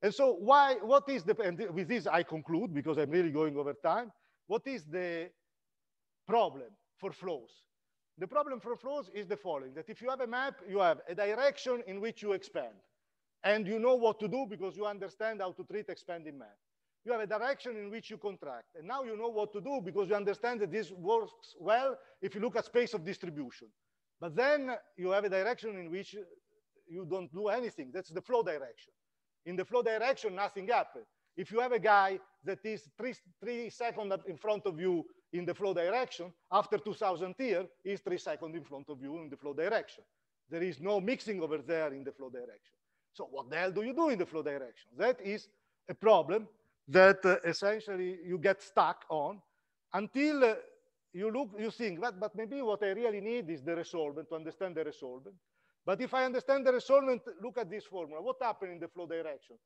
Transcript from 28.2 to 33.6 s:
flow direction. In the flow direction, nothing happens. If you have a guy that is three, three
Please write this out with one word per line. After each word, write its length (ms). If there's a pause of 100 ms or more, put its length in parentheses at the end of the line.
flow 220
direction. 500 (540)
In 100
the 80
flow 180
direction, 520
nothing 340
happens. 380 (280)
If 160
you 100
have 120
a 60
guy 420 (240)
that 180
is 360
three, 160 (280)
three 280